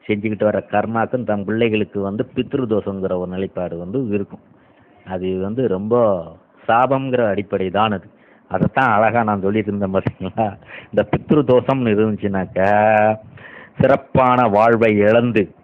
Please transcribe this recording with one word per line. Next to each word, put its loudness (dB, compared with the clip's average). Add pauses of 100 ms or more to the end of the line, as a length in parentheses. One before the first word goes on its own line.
செஞ்சுக்கிட்டு -4
வர 2
கர்மாக்களும் -2
தம் -4
பிள்ளைகளுக்கு -2
வந்து -4
பித்ரு -6
தோஷங்கிற -4
ஒரு -6
நிலைப்பாடு -8
வந்து -8 (120)
இருக்கும். -6 (640)
அது -8 (100)
வந்து -4
ரொம்ப -2 (680)
சாபம்ங்கிற 0
அடிப்படை -2
தான் 0
அது. -10 (440)
அதைத்தான் 0
அழகா 2
நான் -2
சொல்லிட்டு 0
இருந்தேன் -4
பார்த்தீங்களா? -4 (400)
இந்த 0
பித்ரு 0
தோஷம்னு 2
இருந்துச்சுனாக்கா 0 (1040)
சிறப்பான 2
வாழ்வை 4
இழந்து 4 (200)